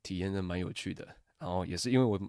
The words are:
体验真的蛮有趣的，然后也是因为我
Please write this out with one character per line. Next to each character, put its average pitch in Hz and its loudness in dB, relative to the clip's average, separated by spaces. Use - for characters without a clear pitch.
体 92 -4
验 95 0
真 98 -2
的 95 0
蛮 90 -2
有 90 -2
趣 - -6
的， - -10
然 82 -8
后 90 0
也 87 -6
是 113 0
因 127 8
为 131 8
我 101 2